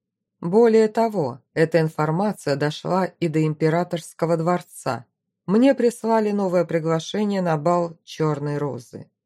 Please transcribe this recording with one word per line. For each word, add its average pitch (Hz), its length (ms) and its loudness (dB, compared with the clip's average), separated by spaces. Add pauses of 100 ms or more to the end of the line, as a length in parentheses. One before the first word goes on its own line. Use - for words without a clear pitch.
(400)
«Более 220 480 4
того, 208 520 -2 (140)
эта 160 260 2
информация 160 760 -2
дошла 160 500 -2
и 170 220 -6
до 156 180 0
императорского 160 920 -2
дворца. 160 680 -4 (400)
Мне 247 280 4
прислали 226 580 0
новое 185 340 0
приглашение 165 720 -2
на 170 160 0
бал 170 480 -2
«Черной 147 540 -4
Розы». 127 520 -10 (160)